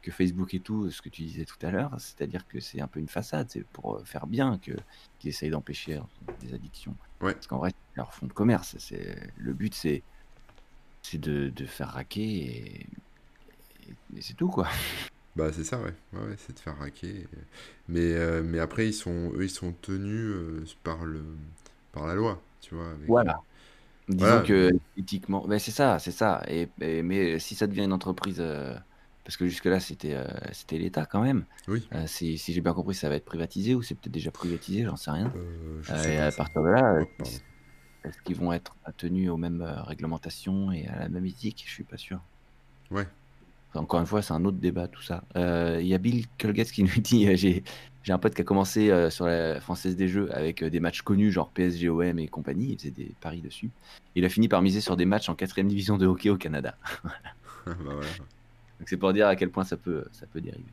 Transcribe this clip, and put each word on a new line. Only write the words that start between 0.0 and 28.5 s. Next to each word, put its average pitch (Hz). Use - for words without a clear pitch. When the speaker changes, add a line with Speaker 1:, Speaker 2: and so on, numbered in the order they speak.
Speaker 1:
que 85
Facebook 92
et 92
tout, 107
ce -
que -
tu -
disais 80
tout -
à 170
l'heure, 147
c'est-à-dire -
que -
c'est -
un 71
peu -
une 78
façade, -
c'est -
pour, -
euh, 53
faire -
bien 117
que, -
qu'ils 76
essayent 76
d'empêcher, 76
euh, -
des 62
addictions. -
Speaker 2:
Ouais. 95
Speaker 1:
Parce -
qu'en 65
vrai, 87
c'est -
leur -
fond -
de 64
commerce, 107
c'est, -
le 62
but, 98
c'est, 73
c'est -
de, 71
de 65
faire 65
raquer 65
et, 64
et, -
et -
c'est -
tout, 180
quoi. 92
Speaker 2:
Bah, 78
c'est 80
ça, 123
ouais. 92
Ouais, 104
ouais, 104
c'est -
de -
faire 76
raquer, 73
et, 95
mais, 85
euh, 82
mais 82
après, 82
ils 107
sont, 87
eux, 92
ils 95
sont 90
tenus, 104
euh, 80
par 82
le, 78
par 76
la 82
loi, 104
tu -
vois, 82
avec, 76
Speaker 1:
Voilà. 113
Speaker 2:
euh, -
Speaker 1:
Disons 95
Speaker 2:
voilà, 107
Speaker 1:
que 92
Speaker 2:
mais 90
Speaker 1:
éthiquement, 101
mais 104
c'est 107
ça, 127
c'est -
ça. 95
Et, 82
et, 80
mais 87
si -
ça 107
devient 101
une 98
entreprise, 92
euh, 73